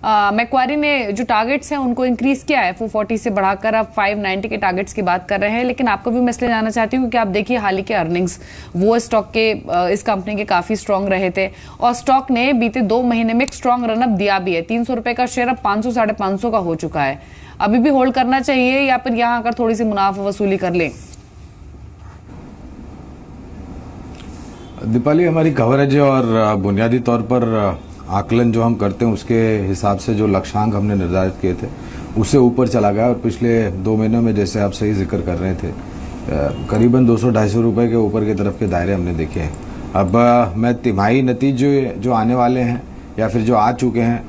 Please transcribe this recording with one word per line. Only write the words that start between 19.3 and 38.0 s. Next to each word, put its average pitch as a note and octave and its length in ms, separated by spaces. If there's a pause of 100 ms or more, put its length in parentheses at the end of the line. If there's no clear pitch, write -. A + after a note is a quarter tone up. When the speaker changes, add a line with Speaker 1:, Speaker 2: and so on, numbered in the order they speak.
Speaker 1:
आकर A#3 160
थोड़ी A3+ 220
सी A3+ 80
मुनाफा G3 380
वसूली G3 360
कर F3+ 160
लें? E3+ 180 (4000)
Speaker 2:
दीपाली, B2+ 380
हमारी D#3+ 280
कवरेज C3+ 460
और, C3+ 380
अ, G#2+ 200
बुनियादी G2+ 440
तौर A#2+ 220
पर, A2 560
अ, - 100 (220)
आकलन A2+ 420
जो A2+ 120
हम A#2+ 120
करते G2+ 300
हैं A2+ 80
उसके A2 540
हिसाब G2 300
से G#2+ 160
जो G#2 140
लक्ष्यांक G#2 480
हमने G#2 200
निर्धारित F#2 460
किए F#2 120
थे - 140 (500)
उससे A2 200
ऊपर B2 300
चला G#2 240
गया A2 160
और B2 60
पिछले A#2 580
दो G2+ 260
महीनों A2 240
में, A2+ 140
जैसे G2+ 240
आप G2+ 120
सही G#2+ 220
जिक्र F#2+ 280
कर F2 140
रहे F2+ 200
थे, E2+ 120
अ, C#2+ 60 (1000)
करीबन A#2+ 340
दो A#2 120
सौ, A#2 120
ढाई A2 200
सौ A2 120
रुपये A#2 260
के A2+ 80
ऊपर G#2+ 300